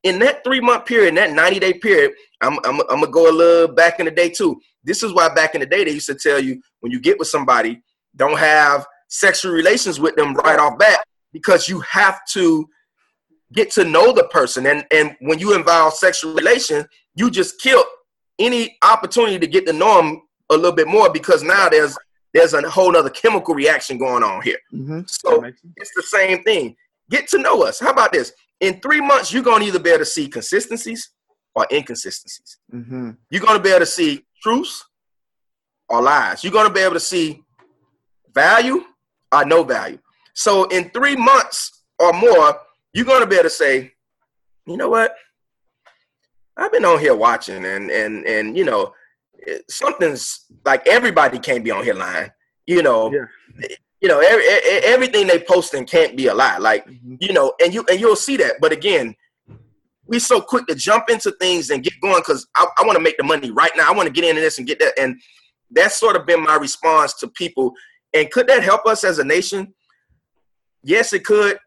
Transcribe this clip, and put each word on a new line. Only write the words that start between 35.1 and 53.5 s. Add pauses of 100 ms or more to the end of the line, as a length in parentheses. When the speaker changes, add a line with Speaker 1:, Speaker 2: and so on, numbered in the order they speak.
Speaker 1:
or
lies.
You're
gonna
be
able
to
see (920)
value (480)
or
no
value. (360)
So
in
three
months (160)
or
more, (320)
you're
gonna
be
able
to
say, (760)
"You
know
what? (1400)
I've
been
on
here
watching,
and,
and,
and,
you
know, (460)
it,
something's, (200)
like,
everybody
can't
be
on
here
lying." (360)
You
know,
Speaker 2:
Yeah. (340)